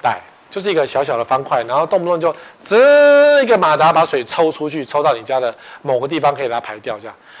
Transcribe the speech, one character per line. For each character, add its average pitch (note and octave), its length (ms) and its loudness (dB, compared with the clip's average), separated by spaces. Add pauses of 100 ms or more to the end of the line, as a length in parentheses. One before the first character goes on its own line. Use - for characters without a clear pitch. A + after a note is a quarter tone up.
袋， A2 180 -2 (300)
就 G3 100 -8
是 G3 100 -4
一 F#3 40 0
个 D3 120 2
小 C3+ 160 -2
小 C#3 140 -4
的 A#2 80 -2
方 C3+ 180 -2
块， C3 240 -2
然 B2 80 -6
后 D#3 120 0
动 F#3+ 120 0
不 E3+ 80 -6
动 F3 140 -2
就 E3 100 0 (300)
滋 C#4+ 800 4
一 B3 40 0
个 A3+ 100 2
马 E3+ 180 2
达 D#3 160 2
把 D#3+ 140 2
水 C#3+ 180 -4
抽 D#3+ 300 -2
出 D3+ 160 -8
去， C#3+ 160 -8
抽 D3 180 -4
到 D3 120 2
你 A2+ 80 -12
家 C3 180 -4
的 A#2+ 140 -4 (260)
某 C3+ 180 -2
个 C3 80 -6
地 D#3 140 -4
方 C#3+ 140 0
可 C3+ 100 -8
以 B2+ 40 -2
把 A#2 80 -4
它 A#2 40 -6
排 G#2+ 200 -14
掉， G#2+ 180 -10
这 G#2 80 -18
样 G#2+ 100 -18 (240)